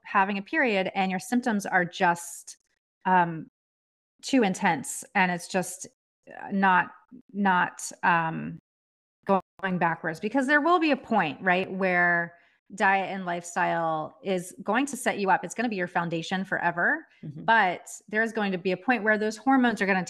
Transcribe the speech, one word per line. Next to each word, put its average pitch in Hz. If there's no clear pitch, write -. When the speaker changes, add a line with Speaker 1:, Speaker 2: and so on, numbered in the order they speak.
Speaker 1:
having 196
a 202
period 208
and 190
your 185
symptoms 240
are 180
just, -
um, 170
too 262
intense 180
and 185
it's 175
just, -
uh, -
not, 190
not, 190
um, 165
going 185
backwards, 165
because 254
there 294
will 339
be 320
a 262
point, 185
right, 185
where 175
diet 196
and 190
lifestyle 170
is 180
going 240
to 247
set 208
you 190
up. 175
It's 175
gonna 233
be 208
your 180
foundation 170
forever, 180
Speaker 2:
Mm-hmm. 151
Speaker 1:
but 185
there's 220
going 214
to 185
be 185
a 180
point 226
where 214
those 214
hormones 247
are 196
gonna 185